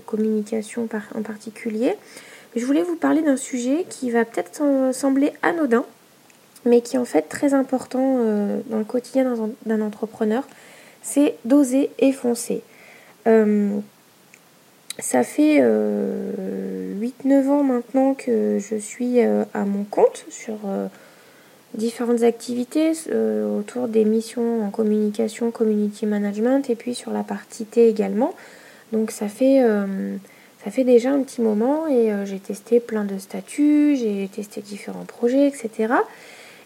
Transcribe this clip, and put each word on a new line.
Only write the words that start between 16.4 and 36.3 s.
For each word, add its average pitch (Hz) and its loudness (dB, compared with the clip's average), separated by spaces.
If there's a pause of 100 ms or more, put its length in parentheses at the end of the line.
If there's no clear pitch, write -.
huit, 240 -6
neuf 269 4
ans 285 2
maintenant 262 2
que 214 0
je 202 -6
suis, 247 -2
euh, 214 2 (100)
à 214 -2
mon 202 -2
compte - 0
sur, - -12 (100)
euh, 196 -4 (840)
différentes 233 -2
activités, 247 0 (200)
euh, 214 0
autour 240 -6
des 220 2
missions 226 0
en 202 -4
communication, 214 -2
community 208 -2
management 214 0
et 233 0
puis 240 -8
sur 226 -10
la 208 -4
partie 208 -10
T 233 6
également. 208 0 (580)
Donc 220 -2
ça 208 -6
fait, 262 4
euh, 196 0 (480)
ça 202 -8
fait 262 0
déjà 247 6
un 277 2
petit - -8
moment 233 0
et, 233 2
euh, 202 -4
j'ai 196 -8
testé 220 0
plein 214 -4
de 196 -6
statuts, 294 2
j'ai 202 -2
testé 208 -10
différents 196 -12
projets, 254 2
et 277 2
cetera. 226 -2 (640)